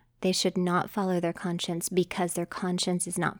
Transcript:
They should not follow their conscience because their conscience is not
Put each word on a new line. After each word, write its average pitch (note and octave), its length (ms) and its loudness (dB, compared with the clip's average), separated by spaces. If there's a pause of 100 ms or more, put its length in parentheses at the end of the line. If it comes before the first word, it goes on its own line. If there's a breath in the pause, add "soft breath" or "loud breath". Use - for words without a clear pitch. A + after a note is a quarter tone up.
(200)
They F#3 140 2
should - 240 0
not F3+ 320 2
follow F#3 320 0
their F3 100 2
conscience F3 560 -4
because F3+ 460 0
their F3 120 -2
conscience F3+ 640 -2
is F3 100 -6
not E3 220 0